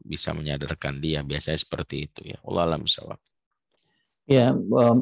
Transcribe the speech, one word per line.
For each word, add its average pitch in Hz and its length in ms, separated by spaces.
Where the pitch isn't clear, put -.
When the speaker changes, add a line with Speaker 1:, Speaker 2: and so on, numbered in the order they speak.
Speaker 1:
bisa 78 320
menyadarkan 71 640
dia. 76 240
Biasanya 73 400
seperti 73 480
itu - 160
ya. - 160
Wallahu 85 320
a'lam 76 80
bishawab. - 360
Speaker 2:
Ya, 131 240
em, 120 500